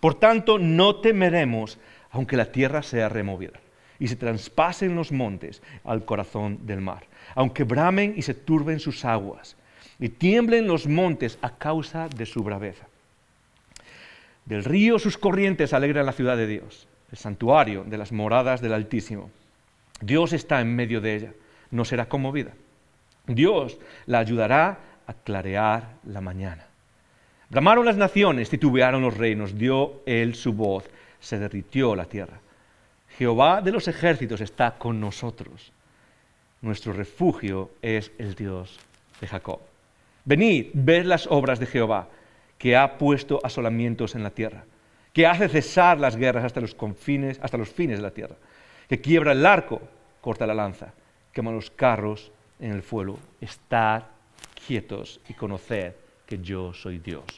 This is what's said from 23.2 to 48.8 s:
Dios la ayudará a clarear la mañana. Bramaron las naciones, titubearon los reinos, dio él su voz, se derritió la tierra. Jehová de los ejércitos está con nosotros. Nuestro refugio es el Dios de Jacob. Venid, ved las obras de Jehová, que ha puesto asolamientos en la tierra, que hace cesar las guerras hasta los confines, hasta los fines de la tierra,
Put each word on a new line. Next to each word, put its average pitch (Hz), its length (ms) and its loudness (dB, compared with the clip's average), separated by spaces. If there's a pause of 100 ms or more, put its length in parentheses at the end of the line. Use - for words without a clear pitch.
Dios 139 520 2 (280)
la 120 140 2
ayudará 120 580 2 (280)
a 110 60 -14
clarear 107 840 -2 (100)
la 101 160 -10
mañana. 92 420 -10 (880)
Bramaron 208 340 6
las 233 120 2
naciones, 185 520 2
titubearon 127 540 4
los 120 140 0
reinos, 107 420 -2
dio 135 480 0
él 117 300 0
su 117 160 -4
voz, 101 360 -2 (300)
se - 180 -10
derritió 104 600 -2
la 90 80 -6
tierra. 98 340 -12 (800)
Jehová 131 420 4
de 190 120 0
los 220 160 -2
ejércitos 135 520 -2
está 113 380 -2
con 117 220 -4
nosotros. 104 720 -10 (920)
Nuestro 110 300 -6
refugio 98 800 -2 (100)
es 110 360 -4
el 101 180 -10
Dios 95 420 -10 (420)
de 104 60 -12
Jacob. - 320 -10 (640)
Venid, 147 500 4
ved 165 300 4
las 175 220 0
obras 135 320 2
de 123 80 -4
Jehová, 110 420 -2 (480)
que 123 200 4
ha 135 220 4
puesto 143 440 2
asolamientos 117 720 -4
en 113 80 -8
la 104 80 -6
tierra, 107 340 -8 (480)
que 160 140 6
hace 175 220 4
cesar 165 500 4
las 131 180 2
guerras 123 280 0
hasta 123 160 -4
los 113 160 -8
confines, 135 640 -6
hasta 123 160 -4
los 107 120 -6
fines 139 280 -2
de 104 40 -8
la 98 100 -8
tierra, - 240 -14 (520)